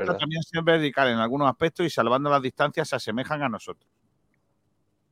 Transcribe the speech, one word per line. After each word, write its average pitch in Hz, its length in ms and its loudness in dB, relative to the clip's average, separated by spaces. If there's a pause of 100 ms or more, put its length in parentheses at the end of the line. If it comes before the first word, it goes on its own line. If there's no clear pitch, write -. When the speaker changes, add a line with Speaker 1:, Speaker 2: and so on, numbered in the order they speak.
(120)
Speaker 1:
verdad. - 60 -2
Speaker 2:
también 156 240 -4
ser 165 220 -6
vertical 151 440 2
en 117 100 2
algunos 131 300 0
aspectos 165 380 0
y 147 40 -2
salvando 131 400 2
las 139 120 4
distancias 147 460 -2
se 135 80 -4
asemejan 127 460 -6
a 135 60 -2
nosotros. 98 400 -12 (1200)